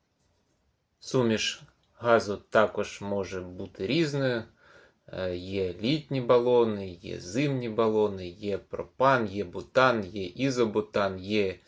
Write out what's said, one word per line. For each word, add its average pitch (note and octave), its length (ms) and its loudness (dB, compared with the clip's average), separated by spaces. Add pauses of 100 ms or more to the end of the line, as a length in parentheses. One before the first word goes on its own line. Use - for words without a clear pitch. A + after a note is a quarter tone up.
(1000)
Суміш A2+ 600 0 (320)
газу G#2 440 2
також - 640 0
може G2 400 -6
бути F#2+ 460 -10
різною. C3+ 560 0 (680)
Е, F2+ 220 -4
є F#2 380 -4
літні C3+ 480 -2
балони, A#2 680 4
є F2 300 -12
зимні B2 500 -2
балони, G#2+ 580 0
є G2 300 -6
пропан, A#2+ 680 0
є G2 160 -4
бутан, A2+ 640 2
є F#2+ 200 -8
ізобутан, G#2+ 960 0
є F#2+ 480 -2